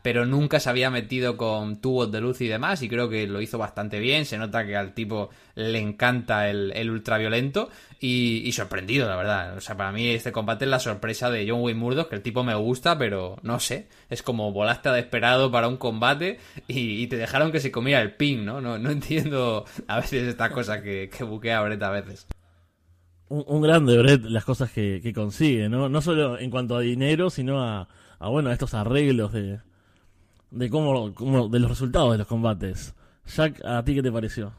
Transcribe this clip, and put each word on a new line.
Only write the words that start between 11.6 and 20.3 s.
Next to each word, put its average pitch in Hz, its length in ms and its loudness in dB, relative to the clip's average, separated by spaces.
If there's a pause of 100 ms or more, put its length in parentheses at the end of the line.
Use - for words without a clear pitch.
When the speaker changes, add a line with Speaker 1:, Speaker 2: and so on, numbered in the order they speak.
Speaker 1:
Wayne 117 160 0
Murdoch, 127 300 0
que 110 80 -8
el 101 60 -8
tipo 120 220 -2
me 120 100 0
gusta, 127 440 0
pero 98 440 -2
no 117 180 -2
sé, - 280 -4 (220)
es 120 120 -8
como 107 300 -2
volaste 107 360 0
a 131 40 4
Desperado 123 600 2
para 117 160 4
un 127 80 -2
combate 127 640 0 (280)
y, 120 360 -2
y 120 40 -4
te 123 100 -4
dejaron 139 360 0
que 156 80 0
se 135 100 -2
comiera 127 320 2
el 104 120 -2
pin, 139 300 0
¿no? 117 160 -6
No, 120 180 -4
no 117 120 -2
entiendo 139 720 0 (220)
a 113 140 0
veces 127 240 -2
esta 117 260 -2